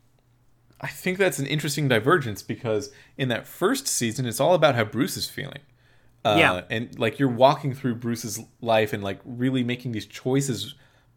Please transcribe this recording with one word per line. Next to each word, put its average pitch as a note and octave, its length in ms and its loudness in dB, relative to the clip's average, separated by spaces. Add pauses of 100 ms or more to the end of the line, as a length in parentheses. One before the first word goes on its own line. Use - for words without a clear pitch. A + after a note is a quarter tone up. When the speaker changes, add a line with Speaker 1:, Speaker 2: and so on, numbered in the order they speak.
(800)
Speaker 1:
I C#3+ 80 -8
think F#3 300 -4
that's F#3+ 200 2
an C#3 80 -2
interesting D3+ 420 -2
divergence, A#2+ 540 2
because G#2+ 480 -4 (280)
in C3 100 -2
that A2+ 180 -4
first A#3+ 420 -2
season, A#2+ 380 -2
it's A2+ 140 -4
all D#3+ 140 4
about D#3 200 4
how A#2 100 2
Bruce A2 340 -2
is - 100 -6
feeling. - 320 -12 (640)
Uh, G#2+ 140 4
Speaker 2:
Yeah. A2+ 320 4
Speaker 1:
and, A#2 280 -6
like, A2+ 200 0
you're C#3 100 4
walking C3 440 4
through A#2 240 -4
Bruce's A#2 440 -6 (200)
life A2 320 2
and, G#2 100 -4
like, G2 220 -6
really B2+ 380 -2
making A#2+ 300 -6
these G#2 140 -6
choices C3 680 -2 (420)